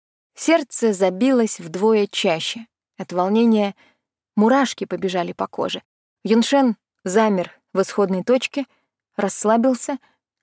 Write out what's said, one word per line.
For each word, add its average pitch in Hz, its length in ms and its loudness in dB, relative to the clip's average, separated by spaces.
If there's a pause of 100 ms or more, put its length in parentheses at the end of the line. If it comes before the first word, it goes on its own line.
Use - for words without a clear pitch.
(360)
Сердце 294 580 0
забилось 208 680 0
вдвое 202 480 0
чаще. 202 600 -4 (300)
От - 140 -14
волнения 208 640 2 (600)
мурашки 233 500 2
побежали 180 480 -4
по - 140 -6
коже. - 340 -8 (420)
Юншен 233 540 2 (260)
замер 190 560 -2 (140)
в 190 80 0
исходной 190 420 -2
точке, 262 420 -2 (500)
расслабился, 233 840 0 (460)